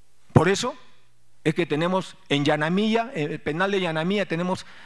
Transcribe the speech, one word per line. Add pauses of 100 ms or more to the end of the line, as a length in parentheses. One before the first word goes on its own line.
(320)
Por
eso (680)
es
que
tenemos (120)
en
Yanamilla,
en
el
penal
de
Yanamilla,
tenemos (200)